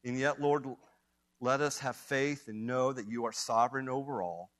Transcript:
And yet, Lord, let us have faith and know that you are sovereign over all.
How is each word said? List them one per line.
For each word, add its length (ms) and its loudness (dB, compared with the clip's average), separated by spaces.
And 140 -4
yet, 220 2
Lord, 260 2
let 180 4
us 200 0
have 160 -4
faith 520 -2
and 180 -6
know 280 2
that 160 -8
you 160 -2
are 80 -4
sovereign 560 2
over 320 -2
all. 380 -6